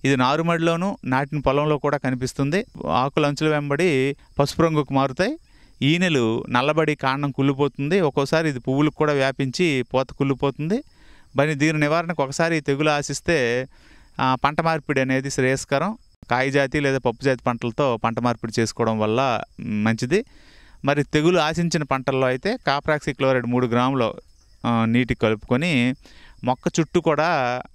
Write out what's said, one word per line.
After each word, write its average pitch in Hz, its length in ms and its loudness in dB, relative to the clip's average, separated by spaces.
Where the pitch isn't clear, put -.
ఇది 139 120 4
నారుమడిలోను 165 880 0
నాటిన 139 360 -2
పొలంలో 143 380 0
కూడా 143 180 0
కనిపిస్తుంది. 135 680 -2
ఆకుల 135 380 0
అంచుల 143 220 0
వెంబడి 143 680 0
పసుపు 143 240 0
రంగుకు 151 320 0
మారుతాయి. 139 440 0
ఈనెలు 139 680 2
నల్లబడి 151 460 2
కాండం 139 360 -2
కుళ్ళిపోతుంది. 139 720 0
ఒక్కోసారి 156 480 0
ఇది 135 100 -4
పువ్వులకు 139 360 0
కూడా 151 180 0
వ్యాపించి 135 720 0
పూత 131 160 0
కుళ్ళిపోతుంది. 143 720 -2
మరి 151 180 2
దీని 151 260 2
నివారణకు 165 420 0
ఒకసారి 165 340 0
ఈ 151 40 0
తెగులు 143 300 0
ఆశిస్తే, 135 760 -2
ఆ, 131 140 2
పంట 147 260 -2
మార్పిడి 156 400 0
అనేది 131 300 0
శ్రేయస్కరం. 139 680 -2
కాయ 131 200 0
జాతి 139 300 0
లేదా 135 180 0
పప్పు 120 260 -4
జాతి 131 220 0
పంటలతో 120 500 -2
పంట 117 220 -2
మార్పిడి 117 420 -2
చేసుకోవడం 113 380 0
వల్ల, 110 420 0
మ్, 107 240 -2
మంచిది. 127 400 0
మరి 143 180 0
తెగులు 160 360 2
ఆశించిన 160 440 0
పంటల్లో 131 440 -2
అయితే 135 300 -2
కాప్రాక్సిక్లోరైడ్ 135 800 0
మూడు 123 200 2
గ్రాములు, 123 480 0
ఆ, 117 180 2
నీటికి 117 360 0
కలుపుకొని 123 760 0
మొక్క 131 360 -2
చుట్టూ 165 200 0
కూడా 147 640 0